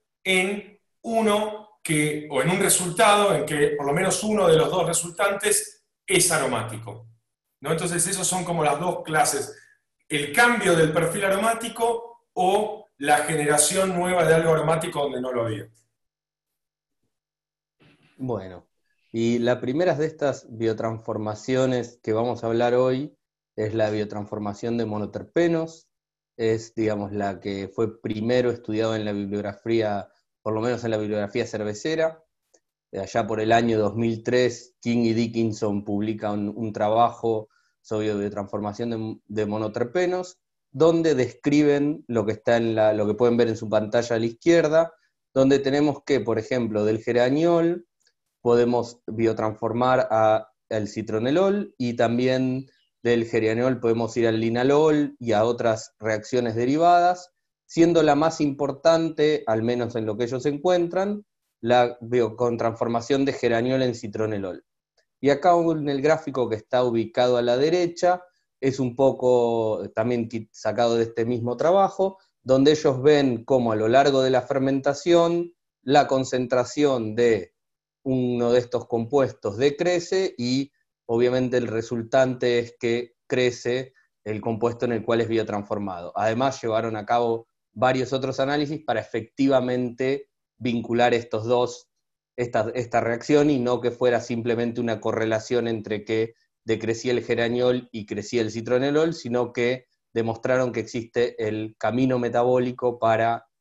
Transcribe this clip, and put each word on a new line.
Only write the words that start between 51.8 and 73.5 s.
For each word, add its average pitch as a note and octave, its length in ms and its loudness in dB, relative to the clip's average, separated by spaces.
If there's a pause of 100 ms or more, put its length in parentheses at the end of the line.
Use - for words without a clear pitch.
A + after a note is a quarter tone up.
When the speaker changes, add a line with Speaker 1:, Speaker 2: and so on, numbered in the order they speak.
Speaker 2:
también B2+ 680 0 (360)
del A#2 240 2
geraniol A#2 540 0
podemos A2+ 380 0
ir A#2 100 2
al A2 120 0
linalol C#3+ 800 2
y A#2 140 -2
a G#2+ 120 4
otras A#2 540 -2
reacciones A2 560 -2
derivadas, F3 760 2 (340)
siendo E3 380 4
la D3 120 4
más D#3+ 260 0
importante, D3+ 1080 0
al A2 160 0
menos A#2+ 320 -2
en A2 100 -4
lo G#2+ 120 -4
que A#2+ 80 0
ellos B2+ 200 -4
encuentran, F3+ 800 0 (360)
la A#2+ 400 2
bio-, A#2 340 0
con A#2+ 220 0
transformación A#2 680 -2
de C3+ 80 0
geraniol B2 480 0
en B2 140 0
citronelol. G#2 720 -6 (560)
Y C3+ 80 2
acá D#3 260 4
en E3 320 0
el C#3 140 -2
gráfico C3+ 480 0
que A2 80 -4
está B2+ 260 -2
ubicado A#2+ 540 0
a A#2+ 40 2
la A#2+ 140 2
derecha, F3 680 0 (360)
es C3+ 200 -2
un B2 160 -4
poco A#2 1000 2
también A#2 320 0
qui-, A2 240 -10
sacado A#2 460 0
de A2+ 60 4
este A2+ 200 -4
mismo A#2+ 320 -4
trabajo, F#3+ 640 2 (240)
donde C3+ 300 6
ellos C#3+ 300 2
ven C3+ 440 4
cómo B2 260 2